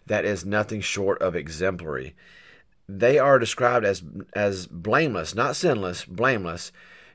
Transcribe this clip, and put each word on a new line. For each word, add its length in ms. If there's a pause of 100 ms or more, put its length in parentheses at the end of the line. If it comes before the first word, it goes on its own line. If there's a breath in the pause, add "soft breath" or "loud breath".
that 180
is 220
nothing 340
short 400
of 140
exemplary. 800 (760 soft breath)
They 300
are 200
described 460
as, 180 (320)
as 320
blameless, 680
not 220
sinless, 480
blameless. 680 (440 loud breath)